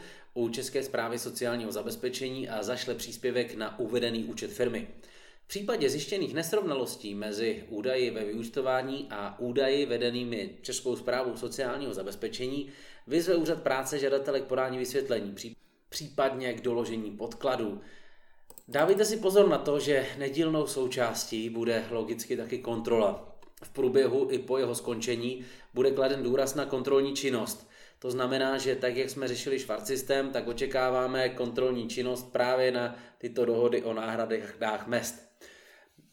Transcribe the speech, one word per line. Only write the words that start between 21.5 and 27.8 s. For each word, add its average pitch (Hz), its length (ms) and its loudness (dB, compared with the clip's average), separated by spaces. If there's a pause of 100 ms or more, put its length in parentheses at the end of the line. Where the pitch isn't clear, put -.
logicky 117 460 -2
taky 117 200 -4
kontrola. 113 720 2 (340)
V - 60 -16
průběhu 131 600 4
i 127 80 0
po 127 180 0
jeho 120 180 2
skončení 120 680 -2 (280)
bude 135 180 6
kladen 135 320 2
důraz 131 320 2
na 143 100 0
kontrolní 139 500 4
činnost. 123 540 -2 (300)